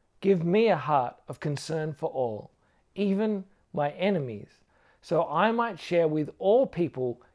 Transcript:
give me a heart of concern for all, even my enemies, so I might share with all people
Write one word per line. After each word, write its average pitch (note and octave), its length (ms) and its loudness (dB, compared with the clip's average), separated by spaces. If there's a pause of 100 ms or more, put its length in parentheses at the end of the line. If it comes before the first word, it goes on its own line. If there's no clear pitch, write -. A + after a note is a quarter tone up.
(200)
give F3+ 240 2
me G#3 240 4
a F#3 80 4
heart C3+ 380 0 (140)
of - 100 -12
concern D#3 540 -6
for D3+ 180 -6
all, A#2 400 -6 (460)
even G3+ 480 -2 (280)
my C#3+ 200 -2
enemies, D#3 560 -4 (520)
so D#3 280 0
I F3+ 240 2
might A#3 260 -4
share E3+ 300 2
with D3+ 220 -2 (100)
all A3+ 260 4
people C3 560 -4 (120)